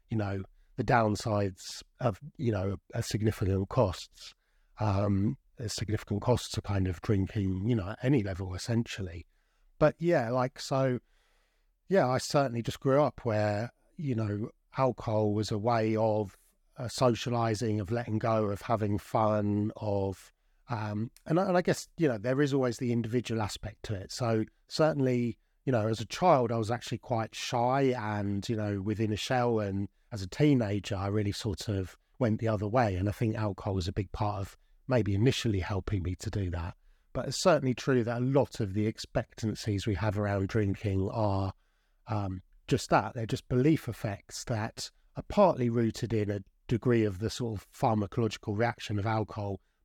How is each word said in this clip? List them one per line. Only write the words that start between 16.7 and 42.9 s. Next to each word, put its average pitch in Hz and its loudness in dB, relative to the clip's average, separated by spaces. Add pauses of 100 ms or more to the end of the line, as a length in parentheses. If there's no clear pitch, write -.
uh, 127 -8
socialising, 113 2
of 98 -4
letting 117 -2
go, 110 2
of 101 -2
having 104 0
fun, 107 0
of, 98 -2 (380)
um, 107 -4 (140)
and 160 2
I, 196 0
and 180 2
I 185 4
guess, - -2
you 160 2
know, 117 2
there 131 0
is 139 2
always 127 2
the 120 0
individual 113 -2
aspect - -8
to 107 -6
it. 95 -12
So 113 0 (220)
certainly, 131 2 (280)
you 135 0
know, 110 2
as 110 0
a 110 -6
child, 135 4
I 117 -2
was 110 -2
actually - -6
quite 113 -4
shy 127 2
and, 104 -2
you 117 0
know, 104 -2
within 104 0
a 104 -2
shell. 120 0
And 98 -2 (220)
as 98 -8
a 95 -6
teenager, 110 2
I 95 -2
really 101 0
sort - -4
of 98 -4 (220)
went 110 2
the 110 -2
other 107 0
way. 107 2
And 98 0
I - 0
think 110 -2
alcohol 104 -4
was 92 0
a 101 -4
big 98 -4
part 104 -4
of - -10 (300)
maybe 110 2
initially 110 2
helping 95 -2
me 90 -4
to - -10
do 95 -4
that. 85 -8 (380)
But 123 -4
it's - -6
certainly 135 4
true 127 2
that 120 -2
a 123 0
lot 135 2
of 95 -2
the 104 2
expectancies - -4
we 104 2
have 104 0
around 101 0
drinking 98 0
are, 98 0 (560)
um, 98 -4 (240)
just - 0